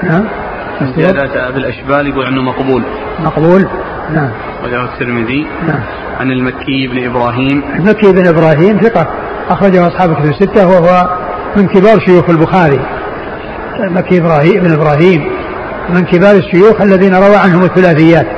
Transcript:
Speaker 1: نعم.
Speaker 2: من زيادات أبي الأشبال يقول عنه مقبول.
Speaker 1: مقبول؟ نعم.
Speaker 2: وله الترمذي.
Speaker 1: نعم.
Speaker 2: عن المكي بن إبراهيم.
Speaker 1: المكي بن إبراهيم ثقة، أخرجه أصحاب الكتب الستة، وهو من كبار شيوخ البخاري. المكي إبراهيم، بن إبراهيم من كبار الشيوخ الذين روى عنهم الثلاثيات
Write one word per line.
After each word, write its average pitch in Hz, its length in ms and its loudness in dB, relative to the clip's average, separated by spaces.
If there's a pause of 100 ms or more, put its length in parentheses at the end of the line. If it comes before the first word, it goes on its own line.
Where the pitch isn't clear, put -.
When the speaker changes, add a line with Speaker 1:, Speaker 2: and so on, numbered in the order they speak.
Speaker 1:
نعم. 180 220 0 (560)
Speaker 2:
من 135 160 -4
زيادات 139 400 -2
أبي 127 200 -4
الأشبال 135 500 -4
يقول 131 180 -4
عنه 131 160 -2
مقبول. 127 420 -2 (360)
Speaker 1:
مقبول؟ 160 500 2 (440)
نعم. 147 180 -2 (320)
Speaker 2:
وله 123 200 -6
الترمذي. 123 640 -4 (200)
Speaker 1:
نعم. 151 120 -2 (400)
Speaker 2:
عن 131 120 -2
المكي 131 560 -4
بن 123 220 -4
إبراهيم. 127 540 -2 (120)
Speaker 1:
المكي 208 360 2
بن 180 160 4
إبراهيم 165 540 4
ثقة، 180 260 2 (420)
أخرجه 180 380 2
أصحاب 175 240 0
الكتب 147 140 -2
الستة، 190 420 2
وهو 180 420 2 (460)
من 202 120 2
كبار 202 320 4
شيوخ 180 300 4
البخاري. 160 500 2 (1000)
المكي 180 380 0
إبراهيم، 165 460 2
بن 165 100 2
إبراهيم 151 560 2 (600)
من 180 120 0
كبار 185 340 4
الشيوخ 196 460 4
الذين 190 340 4
روى 202 200 4
عنهم 185 280 2
الثلاثيات 165 640 4 (100)